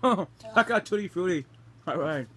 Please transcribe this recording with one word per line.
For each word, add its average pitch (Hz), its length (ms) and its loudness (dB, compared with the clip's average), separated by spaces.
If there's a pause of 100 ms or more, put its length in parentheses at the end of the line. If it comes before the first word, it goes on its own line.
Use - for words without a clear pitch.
<laughs> - 20 -6
I 226 600 0
got 220 220 2
Tutti 208 220 -2
Frutti. 175 380 -2 (420)
All 143 100 -2
right. 147 400 -2